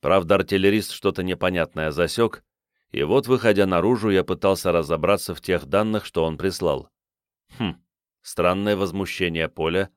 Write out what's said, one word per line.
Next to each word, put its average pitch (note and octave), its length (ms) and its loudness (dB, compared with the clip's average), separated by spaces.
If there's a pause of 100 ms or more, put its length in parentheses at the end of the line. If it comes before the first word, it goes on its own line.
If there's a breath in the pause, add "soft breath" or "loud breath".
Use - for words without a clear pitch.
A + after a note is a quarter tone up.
Правда, F2 340 2
артиллерист G2 560 2
что-то F#2+ 320 -2
непонятное F2 680 -2
засек, G#2+ 520 0 (480)
и - 120 -2
вот, A2 240 2
выходя A2 380 4
наружу, G2 440 2
я F#2+ 140 4
пытался F#2 480 0
разобраться E2+ 640 0
в - 80 -12
тех E2+ 240 -2
данных, G#2+ 400 0
что E2 200 -2
он D#2+ 120 -4
прислал. F2+ 520 -4 (680)
Хм, F#2 180 -4 (460)
странное G2 540 0
возмущение F2 760 -4
поля. E2+ 480 -2